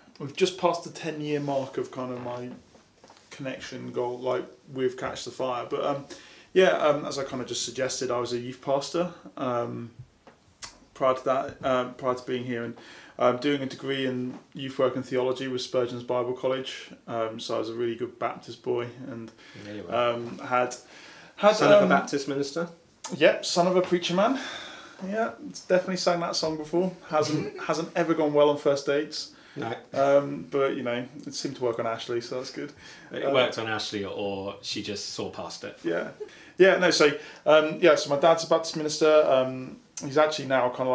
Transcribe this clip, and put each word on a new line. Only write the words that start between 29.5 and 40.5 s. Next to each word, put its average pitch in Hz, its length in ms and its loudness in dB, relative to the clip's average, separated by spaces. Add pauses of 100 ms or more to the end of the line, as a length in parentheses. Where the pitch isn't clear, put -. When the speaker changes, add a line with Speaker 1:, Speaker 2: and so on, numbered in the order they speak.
Speaker 2:
No. 123 180 -6 (200)
Speaker 1:
Um, 143 580 4
but, 139 260 2
you 131 60 -6
know, 120 200 -2 (240)
it 135 60 -10
seemed 135 240 -6
to 131 60 -6
work 117 160 0
on 117 80 -2
Ashley, 113 340 -4
so 123 160 -8
that's 127 140 -10
good. 147 200 -10 (400)
Speaker 2:
It 131 140 -6
Speaker 1:
Uh, 139 60 0
Speaker 2:
worked 131 260 2
on 110 100 -4
Ashley, 107 380 -4
or 98 560 -6
she - 220 -8
just 101 300 -8
saw 101 160 -6
past - 360 -12
it. - 180 -12
Speaker 1:
Yeah. 170 260 -2 (480)
Yeah, 180 200 8
no, 180 140 4
so, 151 200 6 (340)
um, 156 360 6
yeah, 160 140 10
so 143 160 0
my 143 60 2
dad's 165 280 6
a - 20 -8
Baptist 160 300 0
minister. 151 500 4
Um, 131 500 0 (280)
he's 139 120 -6
actually 151 280 2
now 127 240 2